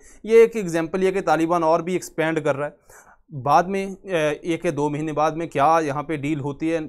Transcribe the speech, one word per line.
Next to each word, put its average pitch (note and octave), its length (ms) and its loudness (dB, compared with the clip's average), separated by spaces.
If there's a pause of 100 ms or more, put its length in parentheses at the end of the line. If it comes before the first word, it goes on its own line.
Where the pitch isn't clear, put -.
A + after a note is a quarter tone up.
(260)
ये A3+ 180 8
एक A3 140 2
एग्जांपल E3 460 -2
ये F#3+ 80 2
कि F#3+ 120 -2
तालिबान E3 400 2
और E3 180 4
भी F3 140 -4
एक्सपैंड D#3+ 440 -4
कर C#3+ 160 0
रहा D3 120 -6
है, - 380 -20 (300)
बाद D3 320 2
में, G3 180 -4
अ, G3 100 -10 (100)
एक D#3+ 600 -2
या E3+ 60 0
दो C#3+ 180 -2
महीने D3+ 240 -4
बाद D3+ 240 0
में E3 120 -6
क्या D3+ 300 4
यहाँ D3 240 -4
पे D#3 140 -6
डील C#3+ 220 -4
होती C#3+ 300 -6
है E3 200 0